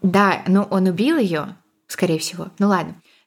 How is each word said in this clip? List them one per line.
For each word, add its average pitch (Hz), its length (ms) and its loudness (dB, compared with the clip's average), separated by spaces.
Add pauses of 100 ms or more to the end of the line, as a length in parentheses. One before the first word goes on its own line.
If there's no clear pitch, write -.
Да, 190 460 2
ну 196 220 4
он 190 160 2
убил 226 320 2
её, 170 300 -2 (400)
скорее 165 300 -2
всего. 170 300 -10 (120)
Ну 202 80 2
ладно. 170 260 -2 (320)